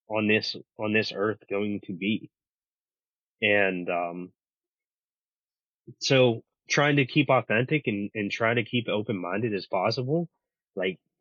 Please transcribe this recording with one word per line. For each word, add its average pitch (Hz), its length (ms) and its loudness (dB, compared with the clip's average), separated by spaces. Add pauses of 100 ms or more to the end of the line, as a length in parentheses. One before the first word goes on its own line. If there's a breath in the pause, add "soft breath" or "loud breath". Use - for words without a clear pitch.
on 107 180 0
this, 107 280 2 (220)
on 107 160 -2
this 110 220 2
earth 104 240 0 (100)
going 101 360 -2
to 101 80 -8
be? 95 360 -4 (1120)
And, 95 480 2
um, 87 420 -4 (1700)
so 127 440 4 (260)
trying 147 280 2
to 135 80 4
keep 143 240 2
authentic 127 580 2
and, 101 260 -2
and 101 160 -4
trying 117 280 0
to 120 60 2
keep 120 260 -4
open-minded 104 640 -2
as 92 120 -6
possible, 127 640 -2 (460)
like, 95 240 -4 (220)